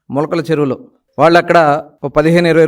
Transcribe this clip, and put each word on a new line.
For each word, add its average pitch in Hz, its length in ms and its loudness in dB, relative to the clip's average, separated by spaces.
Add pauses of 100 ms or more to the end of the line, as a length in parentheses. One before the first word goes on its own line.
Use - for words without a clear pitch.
మొలకల 156 400 -6
చెరువులో 147 280 -4 (400)
వాళ్ళు 165 220 4
అక్కడ 170 200 0 (440)
ఒక 143 140 -8
పదిహేను 165 320 0
ఇరవై 160 180 2